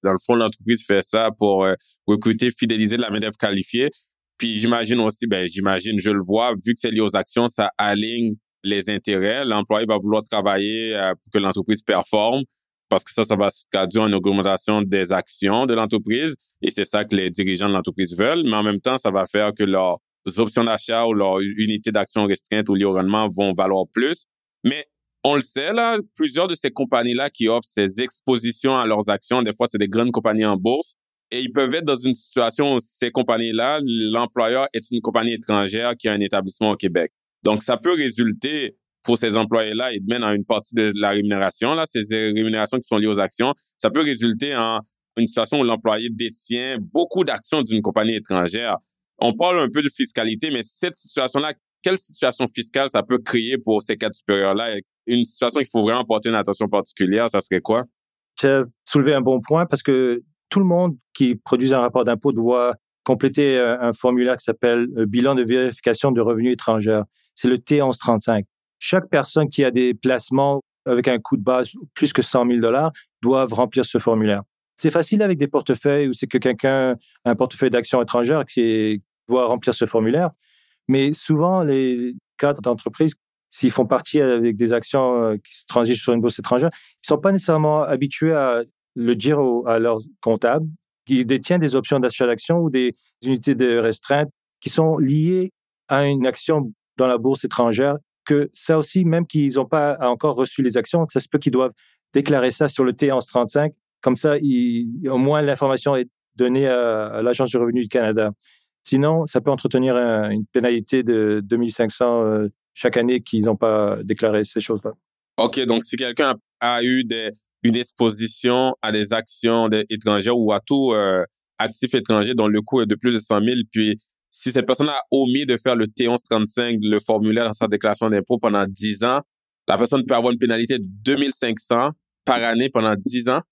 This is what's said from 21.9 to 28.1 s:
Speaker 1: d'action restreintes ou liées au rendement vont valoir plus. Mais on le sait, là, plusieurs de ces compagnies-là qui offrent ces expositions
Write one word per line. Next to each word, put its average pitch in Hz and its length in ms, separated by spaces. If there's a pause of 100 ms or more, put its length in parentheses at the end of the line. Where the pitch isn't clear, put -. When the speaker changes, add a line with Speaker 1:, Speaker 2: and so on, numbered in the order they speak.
Speaker 1:
d'action 107 340
restreintes 104 440
ou 98 80
liées 98 80
au 98 100
rendement 101 340
vont 95 240
valoir 95 400
plus. 139 320 (380)
Mais 143 240 (380)
on 139 100
le 139 80
sait, 147 300
là, 233 260 (160)
plusieurs 156 320
de 170 80
ces 139 160
compagnies-là 123 580
qui 113 200
offrent 117 200
ces 101 320
expositions 127 760